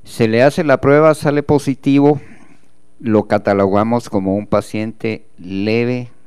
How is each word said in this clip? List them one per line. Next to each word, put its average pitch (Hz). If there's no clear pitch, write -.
Se -
le 113
hace 147
la 139
prueba, 147
sale 147
positivo, 143
lo 107
catalogamos 101
como 95
un 104
paciente 110
leve 113